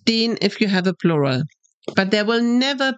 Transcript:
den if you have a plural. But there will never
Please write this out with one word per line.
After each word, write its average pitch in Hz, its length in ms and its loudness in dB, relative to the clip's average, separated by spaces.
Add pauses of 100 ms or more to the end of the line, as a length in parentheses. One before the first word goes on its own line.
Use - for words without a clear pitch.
den 226 360 0
if - 200 -2
you 214 60 2
have 185 200 0
a 185 60 2
plural. 147 500 0 (520)
But 190 160 0
there 208 140 0
will 233 160 0
never 262 560 0